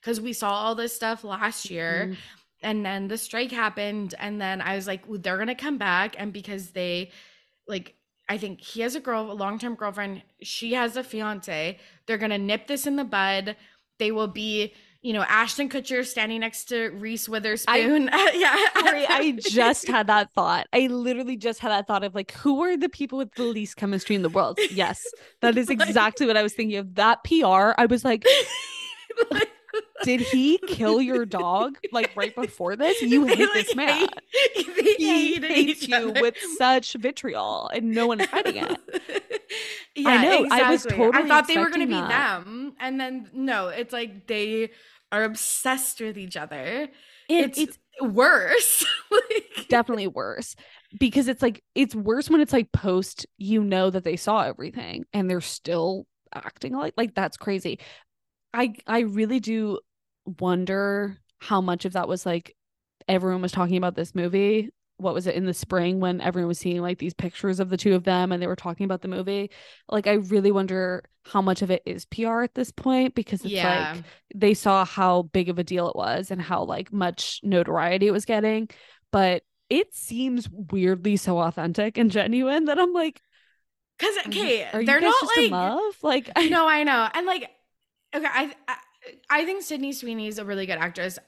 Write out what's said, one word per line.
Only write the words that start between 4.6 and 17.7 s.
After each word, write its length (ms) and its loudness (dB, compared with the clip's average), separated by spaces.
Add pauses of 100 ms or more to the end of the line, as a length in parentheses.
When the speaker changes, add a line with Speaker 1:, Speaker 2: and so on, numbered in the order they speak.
Speaker 1:
I 160 -4
was 100 -8
like, 220 -10
"Well, 120 -10
they're 180 -4
gonna 160 -4
come 240 -6
back," 400 0
and 140 -8
because 400 -12
they, 400 -4 (560)
like, 280 -10 (320)
I 100 -4
think 240 -12
he 200 -10
has 140 -6
a 40 -8
girl, 320 -6
a 20 -10
long-term 420 -6
girlfriend, 460 -8 (200)
she 320 -8
has 220 -2
a 80 -6
fiance, 720 -8 (280)
they're 120 -2
gonna 200 -2
nip 300 -2
this 180 -4
in 100 -2
the 80 -2
bud. 520 -2 (420)
They 140 0
will 160 0
be, 460 -4 (280)
you 100 -4
know, 100 0
Ashton 480 0
Kutcher 360 -4
standing 340 -4
next 260 -6
to 240 -4
Reese 380 -8
Witherspoon. 800 2